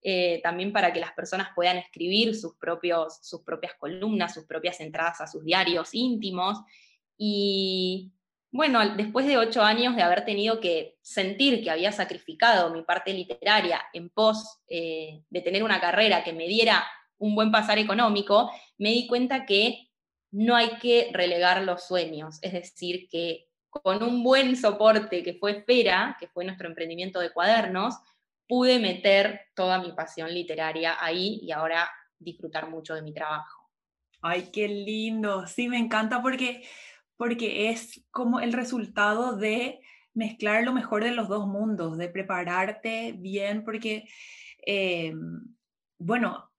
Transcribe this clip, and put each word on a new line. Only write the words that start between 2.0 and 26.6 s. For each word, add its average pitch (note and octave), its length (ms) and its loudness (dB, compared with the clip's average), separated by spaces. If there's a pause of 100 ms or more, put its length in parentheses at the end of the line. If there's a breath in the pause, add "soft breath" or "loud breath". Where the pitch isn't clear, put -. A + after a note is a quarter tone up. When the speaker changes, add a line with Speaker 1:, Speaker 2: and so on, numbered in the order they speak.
Speaker 1:
sus E3+ 200 -10
propios, E3 680 -2
sus - 200 -14
propias E3+ 340 -10
columnas, F#3 580 -4
sus D#3+ 100 -14
propias E3+ 380 -6
entradas E3 400 -4
a D#3+ 60 -10
sus - 160 -12
diarios E3+ 500 0
íntimos. G#3 640 -2 (580 soft breath)
Y G3 920 -2 (400)
bueno, C4 280 2
al-, G#3 180 2
después G#3+ 280 0
de C#4+ 120 4
ocho A3+ 240 2
años A#3 340 4
de G#3+ 80 4
haber F3+ 220 4
tenido G#3+ 340 0
que E3+ 420 -4
sentir G#3 640 0
que E3+ 80 -2
había F3 200 0
sacrificado F#3 840 2
mi E3 100 -8
parte F3+ 300 -2
literaria F#3 680 0 (120)
en E3+ 160 -12
pos, A3 580 0
eh, D#3+ 640 -8
de F3+ 120 -4
tener F#3+ 220 0
una G3+ 160 2
carrera F3+ 440 4
que E3+ 100 -6
me E3 140 -6
diera G#3 360 4 (340)
un G#3+ 160 0
buen G#3+ 180 4
pasar G#3+ 260 4
económico, G#3+ 720 4 (260 loud breath)
me G3+ 120 0
di A#3+ 180 0
cuenta B3+ 380 0
que G#3 440 0 (420)
no A3 240 4
hay A3+ 160 4 (100)
que A#3+ 320 4
relegar F3+ 500 2
los F3+ 240 -2
sueños, D#3+ 540 -4
es F#3 100 -6
decir, F3+ 580 -6
que E3+ 380 -6 (220)
con G3 340 0
un A#3+ 180 0
buen B3+ 340 4
soporte G#3+ 680 4
que F3 100 -6
fue G3+ 260 -2
Esfera, A3+ 600 4
que - 80 -14
fue - 180 -8
nuestro F#3 220 -10